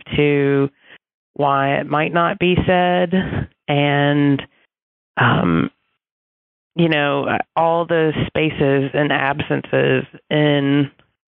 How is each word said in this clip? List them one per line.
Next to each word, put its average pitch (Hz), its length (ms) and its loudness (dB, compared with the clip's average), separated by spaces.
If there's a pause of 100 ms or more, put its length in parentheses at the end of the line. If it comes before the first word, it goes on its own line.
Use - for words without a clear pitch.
(160)
to 139 540 2 (640)
why 139 460 0
it 147 60 -6
might 147 280 -2
not 170 260 0
be 180 160 2 (100)
said 180 480 2 (540)
and 143 720 2 (760)
um, 120 520 0 (1080)
you 170 140 2
know, 143 360 0 (300)
all 165 300 0
the 165 260 0 (160)
spaces 139 680 0
and 147 180 0
absences 135 920 -2 (260)
in 143 600 2 (360)